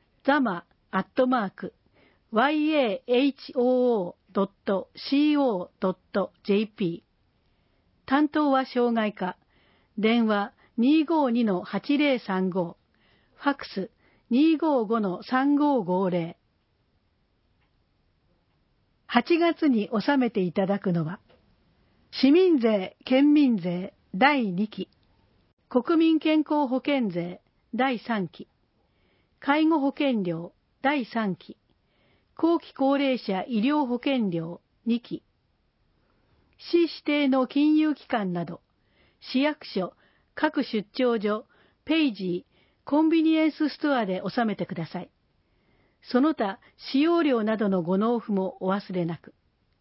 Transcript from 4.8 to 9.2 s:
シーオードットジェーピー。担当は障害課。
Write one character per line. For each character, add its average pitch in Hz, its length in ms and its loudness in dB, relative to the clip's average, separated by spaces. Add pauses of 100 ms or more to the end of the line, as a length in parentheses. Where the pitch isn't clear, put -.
シ 294 420 2
ー - 20 2
オ 214 280 0
ー - 20 -20 (100)
ド 185 120 0
ッ - 60 -8 (140)
ト 196 200 -2 (120)
ジ 202 100 0
ェ 208 100 4
ー 214 100 -6
ピ 170 320 -4
ー。 - 1040 -20
担 294 200 4
当 302 220 0
は 262 140 2
障 240 300 0
害 214 180 -2
課。 180 240 -8 (600)